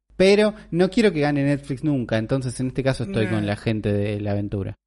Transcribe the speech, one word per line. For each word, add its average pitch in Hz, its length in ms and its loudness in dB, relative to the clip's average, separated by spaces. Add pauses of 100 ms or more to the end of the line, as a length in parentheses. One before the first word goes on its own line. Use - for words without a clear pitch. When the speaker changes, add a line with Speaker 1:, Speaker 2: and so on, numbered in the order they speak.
(180)
Speaker 1:
Pero 202 360 4 (160)
no 180 220 2
quiero 214 200 4
que 151 100 -2
gane 143 220 2
Netflix 139 400 -2
nunca, 131 360 0
entonces 127 400 -4
en 127 80 -2
este 127 160 -6
caso 127 220 -2
estoy 110 200 -2
Speaker 2:
Nah. 95 60 -2
Speaker 1:
con 107 160 0
la 101 80 -2
gente 107 360 -2
de 104 300 -2
la 104 100 -4
aventura. 101 440 -4 (120)